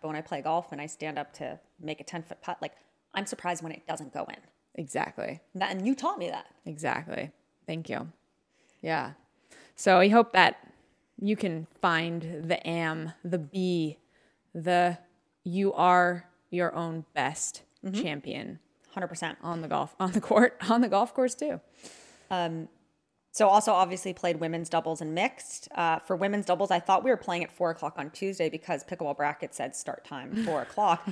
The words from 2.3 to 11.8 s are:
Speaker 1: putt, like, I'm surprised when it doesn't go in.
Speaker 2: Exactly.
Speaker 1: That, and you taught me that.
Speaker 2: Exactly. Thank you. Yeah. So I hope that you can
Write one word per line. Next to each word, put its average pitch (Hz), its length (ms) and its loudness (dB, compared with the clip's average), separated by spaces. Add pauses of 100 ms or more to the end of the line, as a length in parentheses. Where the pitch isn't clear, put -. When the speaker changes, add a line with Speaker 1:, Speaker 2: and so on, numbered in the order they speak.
Speaker 1:
putt, - 200 -8
like, - 120 -8 (400)
I'm 196 120 -4
surprised 180 380 -6
when 160 80 -8
it - 160 -16
doesn't 160 260 -8
go - 160 -6
in. - 80 -12 (380)
Speaker 2:
Exactly. - 640 -6 (160)
Speaker 1:
That, 190 160 -2
and 190 160 -4
you 269 80 4
taught 349 240 -4
me - 100 -6
that. - 160 -8 (200)
Speaker 2:
Exactly. 156 640 -6 (340)
Thank 165 240 -8
you. 143 220 -6 (680)
Yeah. 151 320 -4 (640)
So 185 240 6
I 196 100 8
hope 226 240 6
that 180 240 8 (600)
you 208 160 0
can 165 300 -4 (160)